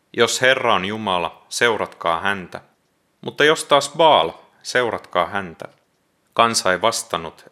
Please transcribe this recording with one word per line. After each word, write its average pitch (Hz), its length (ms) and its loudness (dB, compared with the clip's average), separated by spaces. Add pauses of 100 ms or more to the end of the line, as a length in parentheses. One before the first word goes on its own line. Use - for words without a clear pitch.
(140)
Jos 113 280 0
Herra 127 320 2
on 92 120 0
Jumala, 98 640 -4
seuratkaa 95 680 -2
häntä. 95 420 -6 (600)
Mutta - 220 -4
jos 156 200 2
taas 139 340 2
Baal, 123 340 4 (320)
seuratkaa 98 600 -2
häntä." 95 420 -10 (640)
Kansa 113 380 2
ei 87 100 0
vastannut 87 720 -6